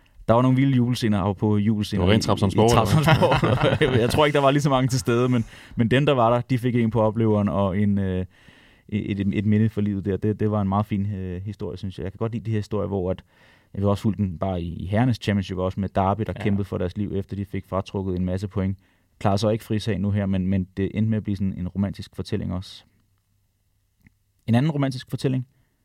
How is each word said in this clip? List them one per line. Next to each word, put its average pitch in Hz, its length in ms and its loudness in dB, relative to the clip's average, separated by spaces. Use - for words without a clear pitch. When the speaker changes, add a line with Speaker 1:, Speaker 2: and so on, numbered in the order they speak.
Speaker 1:
Der 110 60 4
var 117 80 6
nogle 127 160 4
vilde 135 200 4
jubelscener, 120 420 2
og 95 180 0
på 107 200 2
jubelscener 104 460 0
Speaker 2:
Det 87 40 4
var 101 60 4
rent 110 100 2
Speaker 1:
i, - 40 -4
Speaker 2:
Trabzonspor, 101 360 2
Speaker 1:
i - 20 6
Speaker 2:
eller 117 300 4
hvad? 156 80 4
Speaker 1:
Trabzonspor. 139 960 2
<laughs> 110 40 4
Jeg 120 80 2
tror 151 160 4
ikke, 147 100 2
der 143 60 2
var 135 100 4
lige 143 100 2
så 147 80 2
mange 131 180 2
til 127 120 -2
stede, 123 300 2
men, 120 160 0
men 113 160 0
dem, 135 140 4
der 147 80 4
var 120 200 4
der, 120 80 2
de 127 160 -2
fik 117 180 -2
en 117 160 2
på 113 100 2
opleveren 107 480 2
og 95 300 0
en, 104 180 2
øh, 92 280 -2
et, 101 320 -4
et, 98 120 -2
et 101 120 0
minde 107 240 4
for 107 120 -4
livet 101 240 -2
der. 95 120 0
Det, 107 220 -2
det 107 120 0
var 104 100 0
en 101 60 -2
meget 101 180 0
fin, 98 280 -2
øh, 92 280 -8
historie, 98 360 -10
synes 95 200 -10
jeg. - 60 -8
Jeg 95 80 -6
kan - 60 -18
godt 113 140 -4
lide 110 140 -8
de 113 60 -4
her 110 80 0
historier, 101 280 -4
hvor 95 240 -2
at, 90 120 -8
jeg 95 100 -8
har 101 60 2
også 101 120 0
fulgt 104 160 0
den 92 220 -2
bare 92 220 -2
i, 85 140 -6
i - 100 -8
herrenes 110 360 0
championship, 98 360 -2
også 92 220 -2
med 92 100 -2
Derby, 101 340 0
der 92 140 -4
Speaker 3:
Ja. 101 60 -8
Speaker 1:
kæmpede 101 220 0
for 98 120 -6
deres 92 200 -4
liv, 104 180 -4
efter 98 200 -6
de 98 100 -6
fik - 220 -8
fratrukket 95 480 -4
en 92 100 -2
masse 95 220 -2
point. 95 300 -2
Klarede 98 180 2
så 107 120 0
ikke 113 140 0
frisag 107 360 -2
nu 98 120 0
her, 101 140 0
men, 95 220 0
men 95 200 0
det 95 160 -2
endte 107 160 0
med 110 80 0
at 101 60 -4
blive 101 140 -4
sådan 95 200 -2
en 90 100 -6
romantisk 95 480 -6
fortælling 92 380 -6
også. - 300 -10
En 110 80 4
anden 147 160 2
romantisk 135 380 -4
fortælling, 131 380 -4